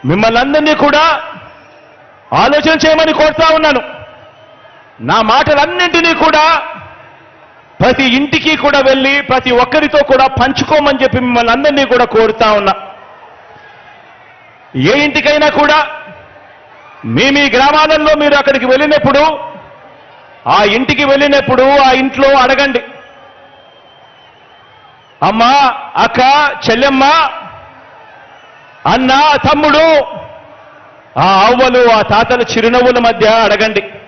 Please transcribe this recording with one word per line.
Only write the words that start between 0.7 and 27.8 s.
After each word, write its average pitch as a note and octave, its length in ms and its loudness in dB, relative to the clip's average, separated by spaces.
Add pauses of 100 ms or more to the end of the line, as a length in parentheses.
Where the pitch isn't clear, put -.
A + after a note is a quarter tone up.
కూడా D4+ 460 0 (1120)
ఆలోచన D4 440 0 (100)
చేయమని D#4 260 2
కోరుతా D#4 420 0
ఉన్నాను. D4+ 260 0 (1160)
నా E3 220 0
మాటలన్నింటినీ E4 920 0
కూడా D#4 480 2 (1200)
ప్రతి B3+ 220 0
ఇంటికి C#4+ 520 -2
కూడా C#4+ 240 0
వెళ్ళి C4+ 420 0
ప్రతి B3+ 300 -2
ఒక్కరితో C#4+ 520 0
కూడా C4 240 2
పంచుకోమని C4+ 760 -2
చెప్పి B3+ 160 -2
మిమ్మల్ని A#3+ 320 -2
అందరినీ C#4 340 0
కూడా B3 200 2
కోరుతా A3 460 0
ఉన్నా. G3+ 220 0 (2000)
ఏ F3+ 280 0
ఇంటికైనా D4 460 0
కూడా D4 380 0 (1160)
మీ, D3+ 240 0
మీ C#4+ 200 0
గ్రామాలలో D4+ 680 2
మీరు D4 200 0
అక్కడికి C#4 300 0
వెళ్ళినప్పుడు, C#4+ 720 0 (1080)
ఆ F3+ 160 2
ఇంటికి B3 420 -2
వెళ్ళినప్పుడు C#4 580 0
ఆ C4+ 280 4
ఇంట్లో C4 380 0
అడగండి, C4+ 540 0 (2500)
"అమ్మ, G#3+ 200 0 (540)
అక్క, A3+ 220 0 (500)
చెల్లెమ్మ, C4 340 0 (1800)